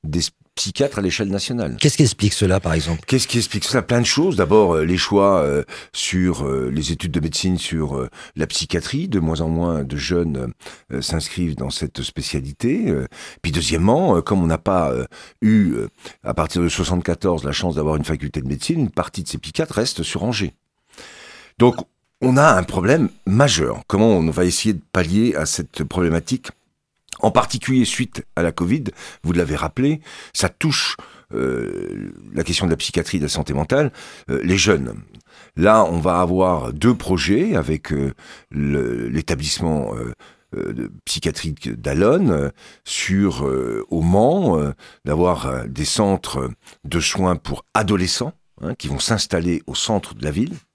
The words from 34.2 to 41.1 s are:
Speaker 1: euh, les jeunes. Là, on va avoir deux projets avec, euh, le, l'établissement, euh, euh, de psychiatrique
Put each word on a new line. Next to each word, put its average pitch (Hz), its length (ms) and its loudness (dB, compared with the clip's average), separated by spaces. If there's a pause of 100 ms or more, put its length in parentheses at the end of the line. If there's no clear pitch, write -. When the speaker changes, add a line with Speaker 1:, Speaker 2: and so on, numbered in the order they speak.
Speaker 1:
euh, 65 120 -2
les 92 140 2
jeunes. 69 380 2 (600)
Là, 104 280 6
on 85 160 0
va 87 220 2
avoir 87 520 2
deux 110 220 4
projets 107 600 0
avec, 78 360 -2
euh, 69 220 -2 (360)
le, 67 580 -2
l'établissement, 73 840 -2
euh, 58 200 -8 (420)
euh, 50 180 -6
de 57 180 -8 (140)
psychiatrique 71 720 -6